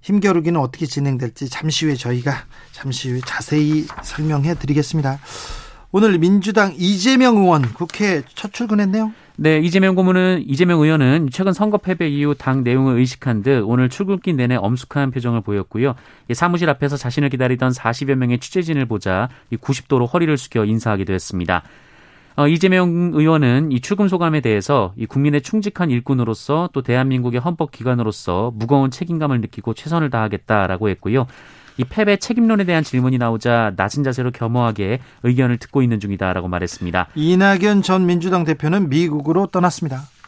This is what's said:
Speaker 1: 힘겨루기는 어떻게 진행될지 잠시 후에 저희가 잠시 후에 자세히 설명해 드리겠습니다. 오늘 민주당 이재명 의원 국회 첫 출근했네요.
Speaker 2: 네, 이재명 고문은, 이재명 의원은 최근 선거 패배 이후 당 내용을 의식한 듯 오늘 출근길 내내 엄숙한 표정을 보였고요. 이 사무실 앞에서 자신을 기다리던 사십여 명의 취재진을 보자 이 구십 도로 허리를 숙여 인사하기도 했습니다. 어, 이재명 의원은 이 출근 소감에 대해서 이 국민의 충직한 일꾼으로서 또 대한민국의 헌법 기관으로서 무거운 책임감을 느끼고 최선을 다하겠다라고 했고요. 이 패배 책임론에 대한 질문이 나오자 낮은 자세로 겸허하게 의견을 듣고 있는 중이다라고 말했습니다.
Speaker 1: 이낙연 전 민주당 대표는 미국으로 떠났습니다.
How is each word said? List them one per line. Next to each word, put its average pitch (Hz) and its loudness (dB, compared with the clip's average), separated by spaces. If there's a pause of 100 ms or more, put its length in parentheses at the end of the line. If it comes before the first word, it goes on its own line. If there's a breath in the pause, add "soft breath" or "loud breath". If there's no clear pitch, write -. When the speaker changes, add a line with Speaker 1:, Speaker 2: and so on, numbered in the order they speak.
Speaker 1:
힘겨루기는 180 0
어떻게 131 -4
진행될지 131 -4
잠시 156 -4
후에 151 0
저희가 123 -2 (400 loud breath)
잠시 131 -8
후에 123 -4
자세히 151 0 (160)
설명해 156 -2
드리겠습니다. 143 -2 (720 loud breath)
오늘 202 4
민주당 196 2
이재명 214 4
의원 175 4
국회 160 -2 (100)
첫 202 -12
출근했네요. 214 0 (240 loud breath)
Speaker 2:
네, 156 4
이재명 185 2
고문은, 185 2
이재명 170 2
의원은 151 4
최근 190 0
선거 208 0
패배 175 -2
이후 143 0
당 131 -2
내용을 127 2
의식한 123 0
듯 131 2
오늘 123 2
출근길 190 -2
내내 123 0
엄숙한 127 -2
표정을 120 -2
보였고요. 107 -2 (320 loud breath)
이 120 -4
사무실 175 0
앞에서 143 -2
자신을 135 -2
기다리던 127 0
사십여 123 -2
명의 123 0
취재진을 160 -2
보자 104 -2 (200 loud breath)
이 120 -6
구십 - -6
도로 123 2
허리를 156 0
숙여 113 -2
인사하기도 104 -2
했습니다. 90 -2 (720 soft breath)
어, 147 4
이재명 175 2
의원은 151 2
이 123 0
출근 202 0
소감에 170 0
대해서 107 0
이 113 -6
국민의 143 0
충직한 202 -2
일꾼으로서 123 -2
또 135 -4
대한민국의 123 0
헌법 160 -4
기관으로서 113 -2
무거운 131 2
책임감을 156 -2
느끼고 113 -6
최선을 156 -2
다하겠다라고 104 0
했고요. 117 -2 (500 loud breath)
이 127 -2
패배 208 0
책임론에 226 2
대한 165 2
질문이 127 0
나오자 117 0
낮은 107 -2
자세로 127 -2
겸허하게 117 -2 (240 loud breath)
의견을 123 2
듣고 - -2
있는 117 2
중이다라고 92 -4
말했습니다. 90 -4
Speaker 1:
이낙연 190 4
전 185 2
민주당 175 0
대표는 156 0
미국으로 160 0
떠났습니다. 160 -2 (240)